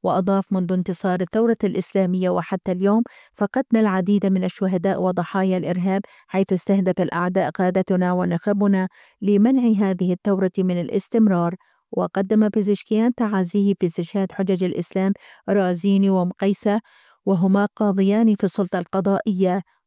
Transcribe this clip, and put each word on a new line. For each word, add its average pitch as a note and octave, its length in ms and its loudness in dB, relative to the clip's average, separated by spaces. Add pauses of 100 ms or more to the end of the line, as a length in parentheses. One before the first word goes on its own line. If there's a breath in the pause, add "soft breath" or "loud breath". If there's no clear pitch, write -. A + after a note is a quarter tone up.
وأضاف: F#3+ 500 0
"منذ F#3 200 -2
انتصار F#3 480 -2
الثورة A3+ 440 0
الإسلامية F#3 680 0
وحتى F3+ 420 -4
اليوم G3+ 300 2 (320 loud breath)
فقدنا A3+ 460 0
العديد G3 460 2
من F#3+ 180 0
الشهداء F#3 580 -2
وضحايا F#3 540 0
الإرهاب، F#3 460 -2 (260 soft breath)
حيث F#3+ 240 0
استهدف F#3 480 0
الأعداء F3+ 500 -2
قادتنا F#3 600 0
ونخبنا F#3 760 0 (340 soft breath)
لمنع G#3+ 640 2
هذه F#3 240 0
الثورة F#3+ 460 0
من F#3 220 0
الاستمرار." F#3+ 760 0 (380)
وقدم G3+ 560 0
بيزشكيان G#3+ 680 0
تعازيه G3+ 640 0
في F#3 60 0
استشهاد F#3+ 460 -4
حجج F#3+ 320 -2
الإسلام F#3 480 -2 (360 loud breath)
رازيني G3 640 2
ومقيسة، G3 680 0 (460 soft breath)
وهما G3 400 2 (100)
قاضيان G#3 580 2
في G#3 100 -4
السلطة F#3 340 -2
القضائية، F#3+ 840 0 (240)